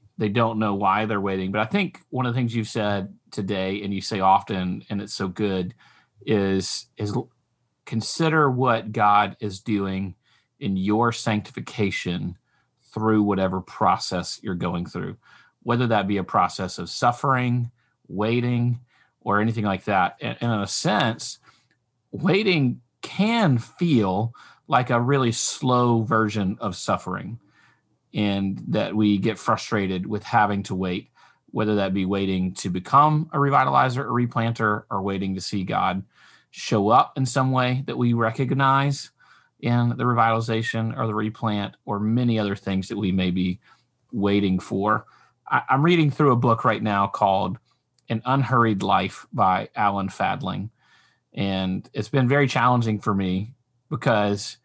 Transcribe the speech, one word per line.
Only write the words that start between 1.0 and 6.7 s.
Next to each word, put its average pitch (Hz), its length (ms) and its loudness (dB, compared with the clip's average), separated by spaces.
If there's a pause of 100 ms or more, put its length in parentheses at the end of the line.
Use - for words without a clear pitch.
they're 104 160 -2
waiting. 95 300 -2
But 104 100 -2
I 110 40 0
think 190 440 -4
one 127 160 -4
of 120 80 -2
the 127 60 -2
things 117 160 -2
you've 110 120 -2
said 101 460 -4 (180)
today, 98 520 -4
and 101 100 -6
you 95 80 -6
say 104 180 -6
often, 95 680 0
and 101 120 -4
it's 104 120 -12
so 101 140 -4
good, 92 460 -2 (520)
is, 98 600 0 (120)